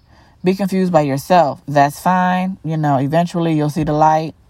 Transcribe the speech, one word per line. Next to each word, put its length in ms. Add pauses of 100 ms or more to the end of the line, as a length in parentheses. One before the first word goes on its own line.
(440)
be 100
confused 380
by 100
yourself. 640
That's 320
fine. 640
You 120
know, 220
eventually 560
you'll 160
see 140
the 80
light 420 (140)